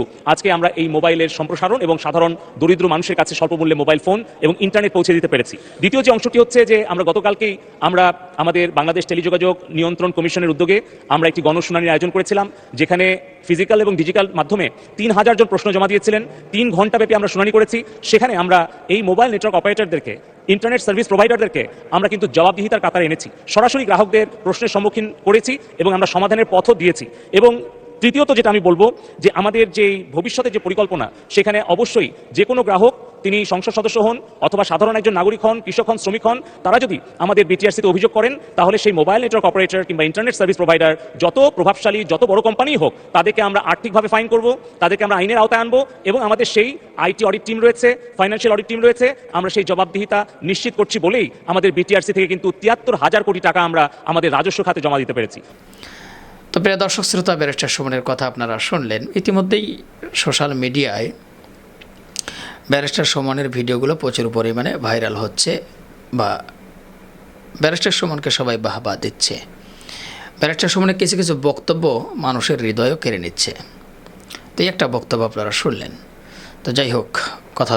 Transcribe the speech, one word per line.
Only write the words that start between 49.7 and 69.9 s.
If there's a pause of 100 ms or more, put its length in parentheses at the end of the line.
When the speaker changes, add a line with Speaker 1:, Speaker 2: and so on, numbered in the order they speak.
Speaker 1:
নিশ্চিত
করছি
বলেই (200)
আমাদের
বিটিআরসি
থেকে
কিন্তু (120)
তিয়াত্তর
হাজার
কোটি
টাকা
আমরা (220)
আমাদের
রাজস্ব
খাতে
জমা
দিতে
পেরেছি। (1120)
Speaker 2:
তো
প্রিয়
দর্শক
শ্রোতা,
ব্যারিস্টার
সুমনের
কথা
আপনারা
শুনলেন। (140)
ইতিমধ্যেই (560)
সোশ্যাল (120)
মিডিয়ায় (1600)
ব্যারিস্টার
সুমনের
ভিডিওগুলো
প্রচুর (100)
পরিমাণে
ভাইরাল
হচ্ছে (600)
বা (1300)
ব্যারিস্টার
সুমনকে
সবাই
বাহবা (100)
দিচ্ছে। (1000)